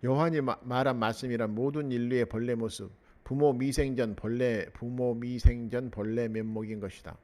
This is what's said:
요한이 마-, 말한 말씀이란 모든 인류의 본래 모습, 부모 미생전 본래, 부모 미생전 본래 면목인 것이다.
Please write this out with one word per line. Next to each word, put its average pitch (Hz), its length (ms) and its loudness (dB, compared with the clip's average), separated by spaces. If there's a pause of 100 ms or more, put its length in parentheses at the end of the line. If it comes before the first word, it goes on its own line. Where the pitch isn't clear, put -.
요한이 151 380 2
마-, 123 200 0
말한 127 360 2
말씀이란 117 560 0
모든 139 360 0
인류의 120 360 2
본래 120 280 -2
모습, 110 380 -4 (320)
부모 139 300 4
미생전 127 640 0
본래, 117 580 0
부모 123 400 -2
미생전 120 760 0
본래 110 380 -2
면목인 110 500 -4
것이다. 90 460 -10